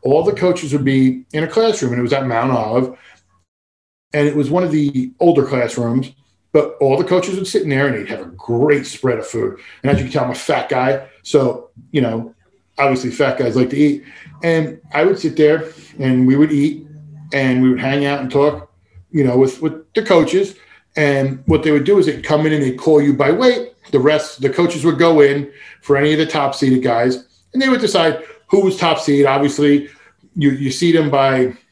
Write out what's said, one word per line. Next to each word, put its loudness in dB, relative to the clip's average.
all 2
the 2
coaches -2
would -2
be 2
in -2
a -6
classroom, 0
and -4
it -2
was -2
at -2
Mount -2
Olive. -2
And 0
it -2
was -2
one 0
of -2
the -2
older 2
classrooms, -2
but 0
all 2
the -2
coaches -2
would -6
sit -2
in -4
there 0
and -2
they'd -8
have -12
a -20
great 0
spread -4
of -10
food. -8
And 0
as 2
you -4
can -10
tell, -2
I'm -4
a -6
fat -4
guy. -2
So, -2
you 0
know, -4
obviously -2
fat -2
guys -2
like 0
to -6
eat. 0
And -2
I 2
would 0
sit -4
there 2
and 2
we 4
would 2
eat -2
and 0
we 4
would 0
hang -2
out -2
and -8
talk, 0
you 0
know, 2
with, 2
with -8
the -2
coaches. 2
And -2
what 2
they 0
would 2
do 4
is 4
they'd -4
come 0
in 2
and 0
they'd -4
call 4
you 2
by 0
weight. 0
The 2
rest, 0
the 0
coaches -2
would 0
go 4
in 2
for 0
any 0
of 0
the 0
top -2
seeded 0
guys, -2
and -2
they 2
would 2
decide 0
who 6
was 0
top 0
seed. 2
Obviously, 0
you, 2
you -4
seed 0
them 2
by 0